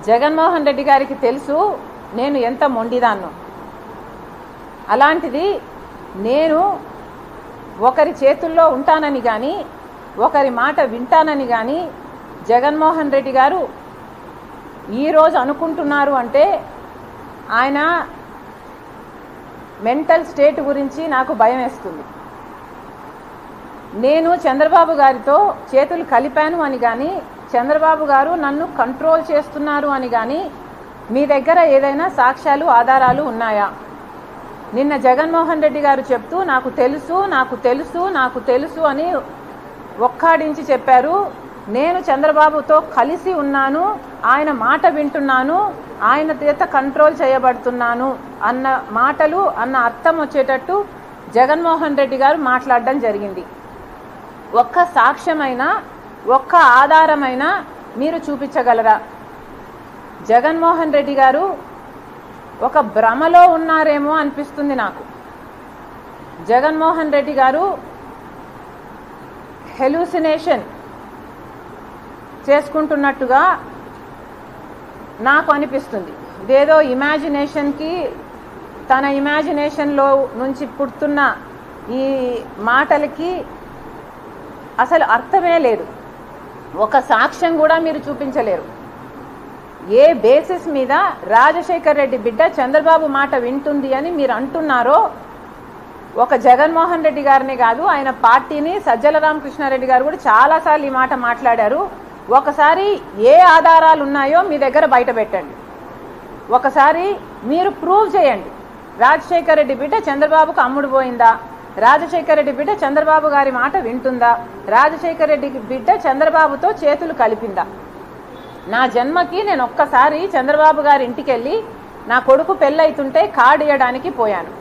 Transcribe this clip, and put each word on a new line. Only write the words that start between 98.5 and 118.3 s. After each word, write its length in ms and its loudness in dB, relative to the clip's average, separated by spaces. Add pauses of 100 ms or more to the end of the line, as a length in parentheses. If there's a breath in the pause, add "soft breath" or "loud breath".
సజ్జల 380 2
రామకృష్ణారెడ్డి 680 -4
గారు 160 4
కూడా 100 -4 (100)
చాలాసార్లు 580 4
ఈ 140 -4
మాట 140 0 (140)
మాట్లాడారు. 540 0 (580)
ఒకసారి 480 2 (440)
ఏ 40 8 (200)
ఆధారాలు 520 6
ఉన్నాయో 320 2 (100)
మీ 160 -2
దగ్గర 200 4 (100)
బయట 140 2 (100)
పెట్టండి, 360 -6 (1000)
ఒకసారి 480 2 (460)
మీరు 180 0 (120)
ప్రూవ్ 340 2
చేయండి. 340 0 (540)
రాజశేఖర్ 580 2
రెడ్డి 200 0
బిడ్డ 140 -2 (140)
చంద్రబాబుకు 560 2
అమ్ముడు 300 -2
పోయిందా? 360 4 (520)
రాజశేఖర్ 560 2
రెడ్డి 200 -2
బిడ్డ 120 -2 (120)
చంద్రబాబు 520 2
గారి 240 2
మాట 160 -2 (120)
వింటుందా? 440 0 (440)
రాజశేఖర్ 580 2
రెడ్డి 160 -2 (220)
బిడ్డ 180 -4 (160)
చంద్రబాబుతో 640 2 (140)
చేతులు 380 0
కలిపిందా? 440 -2 (1080)